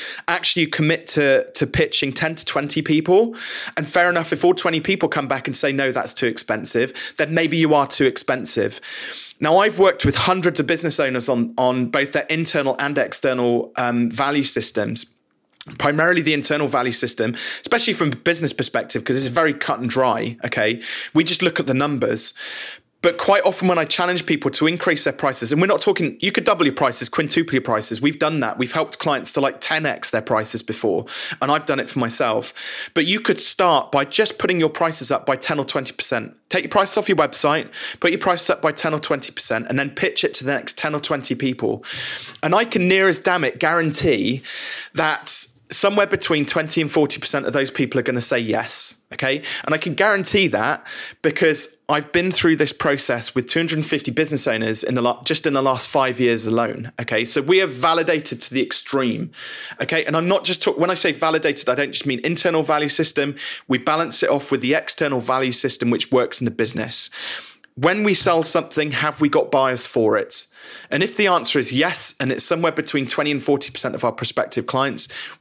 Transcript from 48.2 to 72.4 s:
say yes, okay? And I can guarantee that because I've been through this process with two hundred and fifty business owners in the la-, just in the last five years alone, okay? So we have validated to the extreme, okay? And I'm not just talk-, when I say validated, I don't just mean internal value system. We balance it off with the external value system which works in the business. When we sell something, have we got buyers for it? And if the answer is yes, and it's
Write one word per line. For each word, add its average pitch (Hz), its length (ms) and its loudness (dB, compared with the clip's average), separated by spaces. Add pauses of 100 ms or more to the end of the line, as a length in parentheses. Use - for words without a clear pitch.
say 127 160 0
yes, 113 580 -2 (160)
okay? 135 300 -2 (240)
And 151 80 0
I 156 60 0
can 156 160 -4
guarantee 196 540 2
that 107 360 -2 (380)
because 156 440 2 (220)
I've 151 220 -2
been 175 200 2
through 165 260 4
this 151 140 2
process 135 640 0
with 123 140 -2
two - 100 -2
hundred 165 220 -2
and 156 60 -2
fifty 147 260 -2
business 156 340 0
owners 113 380 0
in - 100 -2
the 123 80 0
la-, 120 220 0
just 156 240 0
in 143 60 0
the 135 100 2
last 131 240 2
five 127 320 0
years 117 260 2
alone, 113 460 -2 (100)
okay? 117 240 0
So 139 160 0
we 165 160 4
have 185 140 2
validated 156 720 0
to - 120 -4
the 131 80 0
extreme, - 680 -2 (500)
okay? 160 240 -2
And 151 100 -2
I'm 165 120 0
not 196 160 2
just 180 180 -2
talk-, - 160 0
when 170 140 2
I 185 40 0
say 170 160 2
validated, 156 560 0
I 123 60 2
don't 139 180 -2
just - 140 -6
mean 131 180 -2
internal 160 380 0
value 147 280 0
system. 143 460 0 (320)
We 131 120 0
balance 151 420 0
it - 80 2
off 143 220 0
with 127 100 0
the 127 140 2
external 143 460 -2
value 127 320 0
system 120 360 0
which - 220 0
works 123 280 2
in 127 60 -2
the 117 60 0
business. 113 580 -2 (680)
When 180 280 2
we 208 100 4
sell 170 300 4
something, 156 480 0
have 147 280 -2
we 151 100 4
got 147 200 2
buyers 131 380 2
for 110 280 2
it? - 300 -2 (460)
And - 120 0
if - 140 -2
the 208 80 4
answer 160 320 2
is 123 160 0
yes, 156 460 0
and 131 120 0
it's - 120 -2